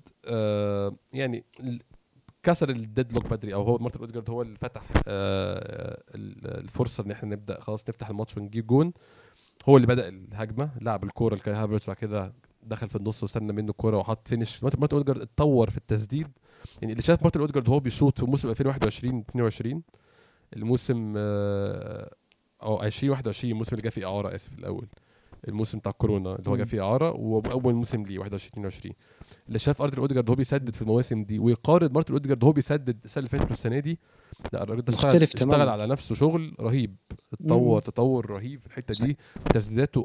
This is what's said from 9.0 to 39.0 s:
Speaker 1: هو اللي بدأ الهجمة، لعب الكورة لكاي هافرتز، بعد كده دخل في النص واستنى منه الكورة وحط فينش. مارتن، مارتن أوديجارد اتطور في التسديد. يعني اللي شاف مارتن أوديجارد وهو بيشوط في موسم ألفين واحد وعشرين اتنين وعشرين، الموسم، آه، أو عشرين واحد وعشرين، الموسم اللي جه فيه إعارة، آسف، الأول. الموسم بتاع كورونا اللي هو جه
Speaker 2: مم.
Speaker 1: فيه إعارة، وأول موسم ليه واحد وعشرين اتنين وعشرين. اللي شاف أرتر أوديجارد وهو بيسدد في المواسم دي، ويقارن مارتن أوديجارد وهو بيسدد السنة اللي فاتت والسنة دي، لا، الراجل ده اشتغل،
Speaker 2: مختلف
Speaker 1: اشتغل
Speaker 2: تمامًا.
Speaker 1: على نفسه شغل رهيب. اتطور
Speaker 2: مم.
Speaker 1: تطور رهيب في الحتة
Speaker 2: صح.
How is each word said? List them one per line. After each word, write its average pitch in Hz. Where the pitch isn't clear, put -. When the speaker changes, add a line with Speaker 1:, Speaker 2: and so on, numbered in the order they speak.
Speaker 1:
هو 139
اللي 123
بدأ 123
الهجمة، 104
لعب 107
الكورة 107
لكاي 104
هافرتز، 107
بعد 98
كده 104
دخل 110
في -
النص 104
واستنى 107
منه 107
الكورة 107
وحط 104
فينش. 117
مارتن، 131
مارتن 147
أوديجارد 139
اتطور 127
في -
التسديد. 117
يعني 110
اللي 113
شاف 170
مارتن 170
أوديجارد 139
وهو 135
بيشوط 135
في 131
موسم 135
ألفين 135
واحد 135
وعشرين 120
اتنين 120
وعشرين، 117
الموسم، 113
آه، 101
أو 107
عشرين 110
واحد 131
وعشرين، 117
الموسم 113
اللي 107
جه 113
فيه 101
إعارة، 95
آسف، -
الأول. 95
الموسم 110
بتاع 104
كورونا 98
اللي 95
هو 101
جه -
Speaker 2:
مم. 107
Speaker 1:
فيه 113
إعارة، 131
وأول 123
موسم 117
ليه 98
واحد 98
وعشرين 98
اتنين 104
وعشرين. 95
اللي 113
شاف 143
أرتر 139
أوديجارد 127
وهو 127
بيسدد 131
في -
المواسم 110
دي، 104
ويقارن 135
مارتن 151
أوديجارد 135
وهو 143
بيسدد 139
السنة -
اللي 131
فاتت -
والسنة 117
دي، 156
لا، -
الراجل 110
ده 117
اشتغل، -
Speaker 2:
مختلف 160
Speaker 1:
اشتغل 131
Speaker 2:
تمامًا. 143
Speaker 1:
على 107
نفسه 127
شغل 160
رهيب. 113
اتطور 120
Speaker 2:
مم. 110
Speaker 1:
تطور 120
رهيب 107
في -
الحتة -
Speaker 2:
صح. 107